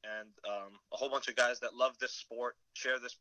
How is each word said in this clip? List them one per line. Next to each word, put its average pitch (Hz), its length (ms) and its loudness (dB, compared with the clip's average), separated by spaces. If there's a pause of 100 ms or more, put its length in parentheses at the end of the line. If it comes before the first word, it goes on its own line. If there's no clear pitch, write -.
and, 107 260 -6 (200)
um, 101 220 -2 (200)
a 107 60 -6
whole 135 120 0
bunch 131 200 0
of 117 60 -6
guys 123 240 6
that 113 160 -2
love 123 240 4
this 127 140 -2
sport, 120 440 -4 (160)
share 127 260 0
this 120 220 -10